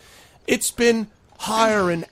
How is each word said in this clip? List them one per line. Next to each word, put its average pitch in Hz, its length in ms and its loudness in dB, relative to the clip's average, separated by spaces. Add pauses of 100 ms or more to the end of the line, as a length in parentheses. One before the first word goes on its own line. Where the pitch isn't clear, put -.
(480)
it's - 240 -2
been 233 360 0 (320)
hiring 208 720 0